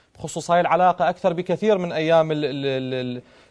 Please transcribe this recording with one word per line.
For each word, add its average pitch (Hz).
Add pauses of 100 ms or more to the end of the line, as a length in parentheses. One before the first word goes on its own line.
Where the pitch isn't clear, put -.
(140)
بخصوص -
هاي 175
العلاقة 175
أكثر 180
بكثير 185
من 175
أيام 160
ال-، 151
ال-، 139
ال-، 127
ال-، 123 (280)